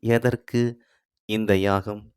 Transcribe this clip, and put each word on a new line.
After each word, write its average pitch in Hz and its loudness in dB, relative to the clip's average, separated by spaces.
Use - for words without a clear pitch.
எதற்கு 120 0
இந்த 107 0
யாகம்? 98 -2